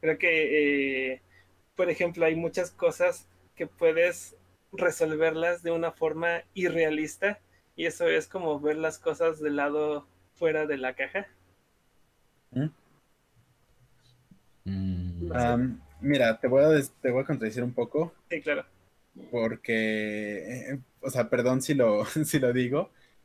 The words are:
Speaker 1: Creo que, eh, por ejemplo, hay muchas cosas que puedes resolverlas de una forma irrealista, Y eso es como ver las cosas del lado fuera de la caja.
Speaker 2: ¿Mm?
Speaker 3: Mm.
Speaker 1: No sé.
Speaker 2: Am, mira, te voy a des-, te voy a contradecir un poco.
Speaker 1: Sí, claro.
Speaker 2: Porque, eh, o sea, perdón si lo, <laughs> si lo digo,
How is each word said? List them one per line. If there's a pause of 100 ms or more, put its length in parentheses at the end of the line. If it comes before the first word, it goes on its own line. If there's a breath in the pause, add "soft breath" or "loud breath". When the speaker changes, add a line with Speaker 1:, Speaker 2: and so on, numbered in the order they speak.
Speaker 1:
Creo
que,
eh, (540 soft breath)
por
ejemplo,
hay
muchas
cosas (280)
que
puedes (360)
resolverlas
de
una
forma (100)
irrealista, (380 soft breath)
Y
eso
es
como
ver
las
cosas
del
lado (260)
fuera
de
la
caja. (1200)
Speaker 2:
¿Mm? (2000)
Speaker 3:
Mm.
Speaker 1:
No
sé.
Speaker 2:
Am, (200)
mira,
te
voy
a
des-, (100)
te
voy
a
contradecir
un
poco. (160)
Speaker 1:
Sí,
claro. (680)
Speaker 2:
Porque,
eh, (220)
o
sea,
perdón
si
lo,
<laughs>
si
lo
digo, (340 soft breath)